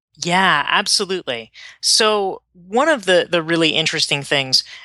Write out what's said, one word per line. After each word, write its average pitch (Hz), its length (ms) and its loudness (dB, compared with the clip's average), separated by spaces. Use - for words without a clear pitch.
Yeah, 175 500 2
absolutely. 175 840 -2
So 208 600 0
one 196 360 -2
of 233 160 0
the, 180 240 4
the 170 140 0
really 165 320 0
interesting 151 480 -2
things, 135 400 0